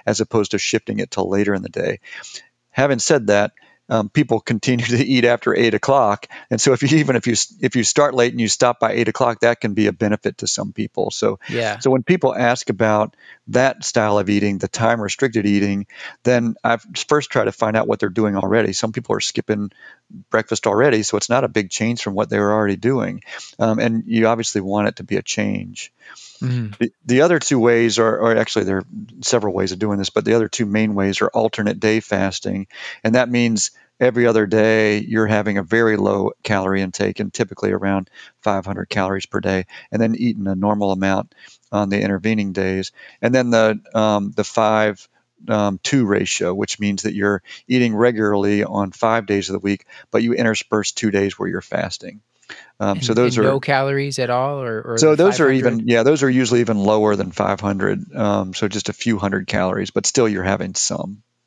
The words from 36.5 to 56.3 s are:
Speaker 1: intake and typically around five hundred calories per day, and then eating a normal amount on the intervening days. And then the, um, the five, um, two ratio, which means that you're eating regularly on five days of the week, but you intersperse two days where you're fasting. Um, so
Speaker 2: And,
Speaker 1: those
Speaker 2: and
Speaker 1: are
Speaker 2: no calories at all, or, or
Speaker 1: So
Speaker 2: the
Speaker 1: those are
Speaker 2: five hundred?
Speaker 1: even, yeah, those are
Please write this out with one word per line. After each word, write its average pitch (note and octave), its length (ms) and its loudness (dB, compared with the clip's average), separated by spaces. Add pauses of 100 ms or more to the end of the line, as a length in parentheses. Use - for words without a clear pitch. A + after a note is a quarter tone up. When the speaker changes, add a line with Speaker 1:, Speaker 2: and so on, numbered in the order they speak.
Speaker 1:
intake G2 400 -4
and G2+ 120 -6
typically G2+ 400 -4
around G2 360 -2 (320)
five G2 240 -2
hundred F#2 240 -8
calories G2 380 -2
per - 140 -6
day, F#2+ 260 -2 (260)
and G#2+ 80 0
then A2+ 160 0
eating A2 300 -2
a G2 80 -2
normal G2+ 380 0
amount F#2+ 420 -2 (360)
on G#2 200 0
the G2+ 100 0
intervening G2+ 520 -2
days. F#2+ 380 -2 (300)
And A#2 140 0
then B2 160 2
the, A2 280 4 (160)
um, G#2 380 0
the G#2+ 100 -2
five, G#2+ 640 0 (400)
um, G#2 360 0
two C3 240 2
ratio, F#2+ 480 0
which G2+ 260 -6
means G2+ 220 -2
that G#2+ 120 -4
you're G2+ 280 0 (260)
eating B2 260 2
regularly G#2 680 2
on G2+ 280 -4
five A2+ 340 0
days G2 240 0
of - 20 -6
the G2 80 -2
week, G2 240 -2 (260)
but A2 120 0
you A#2 100 0
intersperse A2 600 -2
two A2 180 -2
days G2 280 0
where G2 120 -4
you're F#2 100 -6
fasting. - 640 -8 (580)
Um, G2+ 200 -2
so A#2+ 120 0
Speaker 2:
And, A2 60 2
Speaker 1:
those B2 180 2
Speaker 2:
and A2 100 4
Speaker 1:
are - 40 4
Speaker 2:
no C#3 100 0
calories C#3 580 -2
at B2 100 -2
all, C3+ 320 -2
or, A2+ 220 -6
or A#2 160 -6
Speaker 1:
So D#3 120 6
Speaker 2:
the D3+ 120 4
Speaker 1:
those G3+ 160 4
are E3 60 4
Speaker 2:
five C3 180 4
hundred? A#2+ 140 2
Speaker 1:
even, A2+ 120 -4
yeah, A#2 140 6
those C#3 220 4
are C3+ 60 4